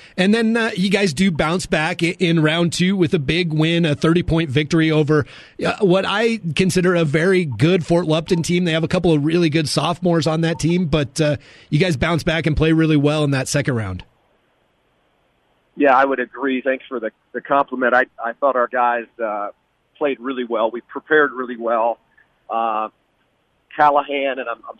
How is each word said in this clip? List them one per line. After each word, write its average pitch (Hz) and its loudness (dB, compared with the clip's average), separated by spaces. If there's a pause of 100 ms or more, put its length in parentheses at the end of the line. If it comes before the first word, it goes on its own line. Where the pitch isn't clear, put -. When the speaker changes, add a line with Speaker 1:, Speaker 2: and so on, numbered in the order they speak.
(160)
Speaker 1:
And 190 2
then, 226 2
uh, 226 -2
you 190 0
guys 196 0
do 190 0
bounce 160 -2
back 175 -2
i-, 165 0
in 165 2
round 160 0
two 185 0
with 180 0
a 180 2
big 160 -2
win, 160 2
a 151 0
thirty-point 165 0
victory 156 2
over, 151 2 (380)
uh, - -2
what 190 4
I 220 0 (160)
consider 180 2
a 170 2
very 165 2
good 151 0
Fort 170 2
Lupton 160 0
team. 175 0
They 170 0
have 160 0
a - 0
couple 180 2
of 147 2
really 165 2
good 151 0
sophomores 165 0
on 156 0
that 165 -2
team, 180 0
but, 147 -2
uh, 147 0 (340)
you 151 2
guys 165 0
bounce 160 -2
back 160 -2
and 156 0
play 160 2
really 160 2
well 147 2
in 143 0
that 131 -2
second 143 -2
round. 95 -8 (1700)
Speaker 2:
Yeah, 139 4
I 131 6
would 131 0
agree. 127 -4
Thanks 131 -2
for 123 -8
the, 110 -6 (220)
the 120 -10
compliment. 131 0
I, 127 4 (180)
I 117 -6
thought 131 -2
our 120 0
guys, 120 -2 (140)
uh, 104 -6 (480)
played 135 -4
really 127 -6
well. 113 -2
We 120 -10
prepared 147 0
really 123 -8
well. 117 -2 (500)
Uh, 110 -4 (880)
Callahan, 143 2
and 120 -10
I'm, 117 -8
I'm 117 -20